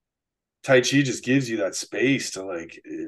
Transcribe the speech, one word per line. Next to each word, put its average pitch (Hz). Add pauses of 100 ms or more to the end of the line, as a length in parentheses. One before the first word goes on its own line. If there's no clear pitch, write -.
(640)
Tai 131
Chi 135
just 127
gives 127
you 113
that 95
space 120
to, 92
like, 85 (280)